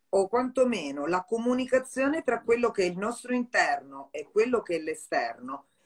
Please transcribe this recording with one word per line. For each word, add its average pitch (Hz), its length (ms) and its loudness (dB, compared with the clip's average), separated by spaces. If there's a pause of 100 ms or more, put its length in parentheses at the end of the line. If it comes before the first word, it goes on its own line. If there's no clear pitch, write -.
o 190 200 2
quantomeno 226 760 0
la 180 180 0
comunicazione 262 1000 0
tra 233 200 0
quello 233 280 2
che 196 140 0
è - 20 4
il 175 100 -2
nostro 233 380 -4
interno 143 800 0
e 147 180 -8
quello 226 320 2
che 170 140 -2
è - 20 -2
l'esterno, 135 880 -4 (200)